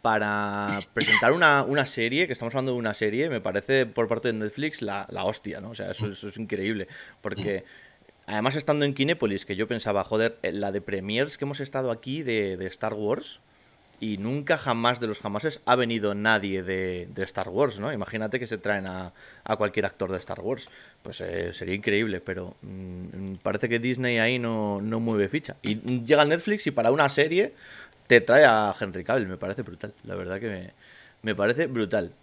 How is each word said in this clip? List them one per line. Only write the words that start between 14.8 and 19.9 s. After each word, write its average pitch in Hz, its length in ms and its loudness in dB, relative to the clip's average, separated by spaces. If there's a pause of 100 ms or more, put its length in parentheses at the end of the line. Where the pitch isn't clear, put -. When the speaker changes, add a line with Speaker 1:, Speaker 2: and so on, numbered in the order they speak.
Speaker 1:
de 120 80 -2
los 104 120 -4
jamases 107 460 -4
ha 123 100 6
venido 113 380 0
nadie 101 480 2
de, 90 520 -2
de 95 100 -6
Star 95 260 -6
Wars", 107 280 0
¿no? 127 140 -4
Imagínate 110 480 -4
que 120 60 -6
se 110 100 -6
traen 101 300 -2
a, 92 260 -8 (320)
a 110 120 -2
cualquier 104 280 0
actor 95 280 -4